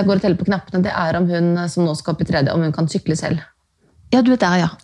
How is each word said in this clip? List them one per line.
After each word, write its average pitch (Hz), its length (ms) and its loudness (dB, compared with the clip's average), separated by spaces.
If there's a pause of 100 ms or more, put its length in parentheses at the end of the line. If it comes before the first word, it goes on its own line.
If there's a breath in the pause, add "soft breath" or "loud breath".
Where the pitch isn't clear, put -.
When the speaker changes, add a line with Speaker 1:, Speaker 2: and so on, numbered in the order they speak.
Speaker 1:
jeg 196 40 2
går 196 100 2
og 196 40 0
teller 190 160 2
på 185 80 -4
knappene, 185 380 -2
det 196 120 -2
er 165 220 0
om 175 100 2
hun, 175 320 2
eh, 175 100 -4
som 175 180 0
nå 151 100 -2
skal 165 160 -6
opp - 80 -4
i - 40 -2
tredje, 139 280 0
om 170 80 0
hun 160 120 0
kan 160 140 -2
sykle 160 300 -2
selv. - 240 -4 (720)
Speaker 2:
Ja, 254 80 6
du 254 120 4
er 254 40 2
der, 180 220 2
ja. 170 100 2 (160)